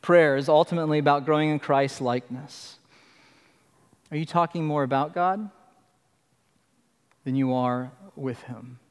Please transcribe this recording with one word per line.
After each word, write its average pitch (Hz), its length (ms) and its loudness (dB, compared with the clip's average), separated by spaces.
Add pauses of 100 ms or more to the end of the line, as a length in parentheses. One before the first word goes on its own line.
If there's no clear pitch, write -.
Prayer 160 360 6
is 139 100 -2
ultimately 156 520 2
about 143 260 2
growing 151 240 2
in 151 80 -2
Christ's 139 420 0
likeness. 127 760 -8 (1300)
Are 151 60 -6
you 156 80 -4
talking 170 400 -2
more 147 180 0
about 139 320 -2
God 190 340 -2 (1700)
than 131 120 -4
you 131 180 0
are 127 380 -2 (240)
with 131 280 -8
him? 123 360 -18 (120)